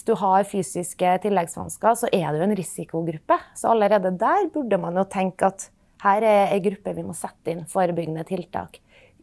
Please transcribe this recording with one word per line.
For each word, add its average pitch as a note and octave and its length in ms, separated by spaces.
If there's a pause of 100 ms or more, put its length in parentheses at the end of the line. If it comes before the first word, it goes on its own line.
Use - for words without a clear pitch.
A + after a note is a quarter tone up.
du A3+ 80
har G3 320
fysiske F3+ 800
tilleggsvansker, F#3+ 720
så A#3 160
er D#3 160
du D#3+ 160
en G#3 80
risikogruppe. E3 840 (160)
Så - 220
allerede G3 420
der D#4+ 380
burde A3 240
man E3+ 160
jo F#3+ 80
tenke F#3+ 480
at - 160 (400)
her G#3 160
er G3+ 320
en F#3+ 80
gruppe F#3+ 320
vi E3+ 80
må F3+ 100
sette - 380
inn E3 160
forebyggende E3 560
tiltak. F3 560 (440)